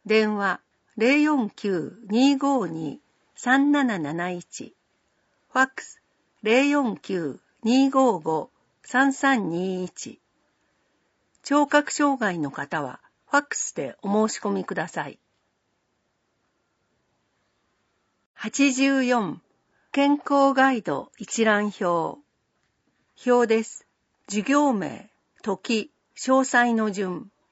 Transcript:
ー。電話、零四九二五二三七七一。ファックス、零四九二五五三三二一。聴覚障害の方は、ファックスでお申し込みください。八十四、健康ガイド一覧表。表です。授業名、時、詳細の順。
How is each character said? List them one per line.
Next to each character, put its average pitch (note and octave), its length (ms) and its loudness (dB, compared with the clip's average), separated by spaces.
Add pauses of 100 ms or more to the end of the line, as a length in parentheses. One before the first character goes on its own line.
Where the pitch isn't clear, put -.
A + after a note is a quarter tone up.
ー。 - 20 -6
電 G#3+ 260 2
話、 G3 260 -4 (360)
零 C4 240 2
四 D4 300 0
九 F3+ 480 -4 (100)
二 C4 260 4
五 C4+ 300 0
二 D#3+ 340 -8 (360)
三 C#4 360 2
七 C4 280 0
七 E3 320 -6
一。 - 440 -14 (760)
フ - 80 0
ァ - 20 4
ッ C4 60 4
ク - 160 -16
ス、 - 180 -20 (400)
零 B3 280 4
四 C#4 280 0
九 E3 420 -6 (220)
二 C4+ 300 4
五 C4 280 2
五 D#3 300 -4 (340)
三 C4+ 300 0
三 B3 380 0
二 F#3 320 -4
一。 A#2 360 -14 (1200)
聴 C#4+ 240 2
覚 D4 260 0
障 C#4 260 0
害 F#3+ 200 -2
の D3 100 -4
方 C#3+ 320 -6
は、 C3 200 -10 (280)
フ C#4+ 80 0
ァ - 40 4
ッ - 20 -20
ク - 120 -12
ス - 200 -8
で C#3 260 -8
お G#3 260 0
申 G#3+ 60 -8
し - 60 -12
込 G#3 100 -4
み G3 160 -4
く - 80 -10
だ E3+ 140 -4
さ D3+ 200 -8
い。 - 120 -16 (3250)
八 C#4 400 0
十 C4+ 300 2
四、 A#3+ 360 -2 (520)
健 C#4+ 220 2
康 C#4 420 2
ガ C4+ 160 4
イ A#3+ 100 -2
ド D3 380 -6
一 A3+ 260 -4
覧 G#3 200 2
表。 F3 540 -4 (1040)
表 B3 220 4
で A3+ 160 2
す。 - 240 -16 (440)
授 G3+ 180 -4
業 C#4+ 260 2
名、 D#3 360 -6 (320)
時、 A3 500 -4 (240)
詳 C4 300 0
細 A#3+ 300 2
の A3 160 0
順。 F#3 400 -8 (200)